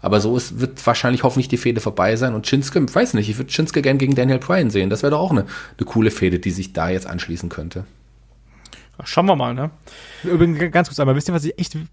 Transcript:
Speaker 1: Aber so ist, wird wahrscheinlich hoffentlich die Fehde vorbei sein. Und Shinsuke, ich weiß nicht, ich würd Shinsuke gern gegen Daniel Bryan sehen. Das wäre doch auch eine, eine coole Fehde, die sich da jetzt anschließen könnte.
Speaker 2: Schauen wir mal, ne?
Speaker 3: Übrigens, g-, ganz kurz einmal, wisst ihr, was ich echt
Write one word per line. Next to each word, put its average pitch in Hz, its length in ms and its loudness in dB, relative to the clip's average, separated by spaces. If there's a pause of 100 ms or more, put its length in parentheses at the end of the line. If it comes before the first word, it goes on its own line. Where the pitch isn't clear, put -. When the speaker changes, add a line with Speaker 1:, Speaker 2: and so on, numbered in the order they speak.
Speaker 1:
Aber 101 180 2
so 110 160 2
ist, 123 240 -4
wird - 280 -6
wahrscheinlich 123 340 2
hoffentlich 127 280 2
die 120 80 0
Fehde 117 220 0
vorbei 104 360 0
sein. 123 180 0
Und 107 140 -6
Shinsuke, 139 360 2
ich - 120 -2
weiß 247 180 2
nicht, 107 160 0
ich 107 80 -4
würd - 140 -8
Shinsuke 156 320 0
gern 139 160 2
gegen 135 160 2
Daniel 127 240 2
Bryan 170 320 2
sehen. 98 180 2
Das 104 140 -2
wäre 143 80 2
doch 151 80 0
auch 180 120 0
eine, 117 100 4
eine - 440 -8
coole 110 240 2
Fehde, 90 300 0
die 95 120 -4
sich 92 220 -8
da 82 160 -2
jetzt 92 160 -4
anschließen 87 440 -8
könnte. 87 360 -10 (1160)
Speaker 2:
Schauen 185 240 2
wir 190 80 6
mal, 123 180 -2
ne? 135 160 -4 (540)
Speaker 3:
Übrigens, 170 340 4
g-, 170 120 0
ganz 180 180 2
kurz - 120 -8
einmal, 135 160 4
wisst 151 140 -2
ihr, 175 60 0
was 156 100 0
ich - 140 -4
echt 170 180 -4 (160)